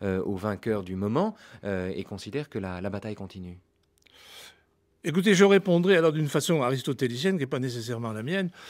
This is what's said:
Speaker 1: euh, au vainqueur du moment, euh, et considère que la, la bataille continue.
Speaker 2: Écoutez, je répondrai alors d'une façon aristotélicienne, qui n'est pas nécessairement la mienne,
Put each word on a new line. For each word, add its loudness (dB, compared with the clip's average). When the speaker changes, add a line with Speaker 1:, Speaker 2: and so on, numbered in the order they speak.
Speaker 1:
euh, 0
au -4
vainqueur -4
du -8
moment, -2
euh, -4
et -8
considère -10
que -8
la, -8
la -6
bataille -8
continue. -14
Speaker 2:
Écoutez, 4
je 8
répondrai 6
alors 6
d'une 0
façon 2
aristotélicienne, -2
qui -2
n'est -4
pas -4
nécessairement -6
la -6
mienne, -2